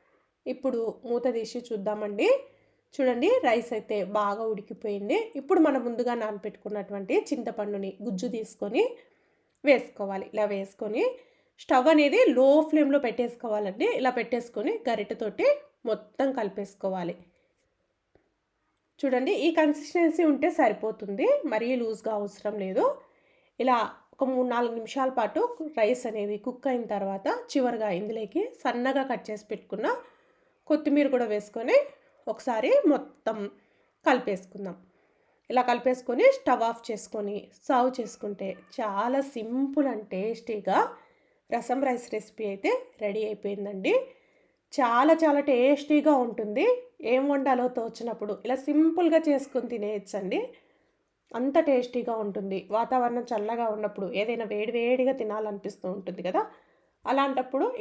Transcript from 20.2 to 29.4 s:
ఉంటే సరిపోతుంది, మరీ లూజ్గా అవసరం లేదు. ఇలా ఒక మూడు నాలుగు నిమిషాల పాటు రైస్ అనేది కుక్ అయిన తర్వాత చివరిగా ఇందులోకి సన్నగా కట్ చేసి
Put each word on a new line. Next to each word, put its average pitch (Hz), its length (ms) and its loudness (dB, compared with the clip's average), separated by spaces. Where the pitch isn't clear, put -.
ఉంటే 294 180 2
సరిపోతుంది, 220 680 0
మరీ 226 160 -2
లూజ్గా 220 360 -4
అవసరం 208 460 -6
లేదు. 202 200 2
ఇలా 247 160 4
ఒక - 80 -2
మూడు 254 220 2
నాలుగు 240 240 0
నిమిషాల 262 400 -2
పాటు 220 220 0
రైస్ 240 320 2
అనేది 208 240 -4
కుక్ 247 260 -6
అయిన 240 140 -2
తర్వాత 196 320 -4
చివరిగా 240 340 0
ఇందులోకి 220 400 -4
సన్నగా 254 480 0
కట్ 220 180 -4
చేసి 214 220 -10